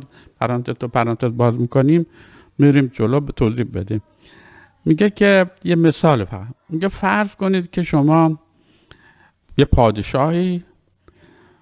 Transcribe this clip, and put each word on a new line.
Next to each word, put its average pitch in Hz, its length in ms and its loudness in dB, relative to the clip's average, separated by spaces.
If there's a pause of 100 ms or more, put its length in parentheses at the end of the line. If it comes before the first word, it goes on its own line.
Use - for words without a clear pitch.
(400)
پرانتز 123 340 -4
تو 123 140 -10
پرانتز 117 500 -4
باز 120 220 0
می‌کنیم، 139 460 2 (520)
می‌ریم 139 360 4
جلو 120 260 0
به 143 120 -6
توضیح 120 420 -2
بدیم. 104 280 -6 (840)
میگه 160 240 2
که 202 360 2 (180)
یه 175 120 0
مثال 156 500 2
فقط، 107 280 -12 (160)
میگه 165 180 -4
فرض 202 480 -2
کنید 190 360 -2
که 180 120 -4
شما 160 560 2 (1160)
یه 139 80 4
پادشاهی، 151 960 -2 (1000)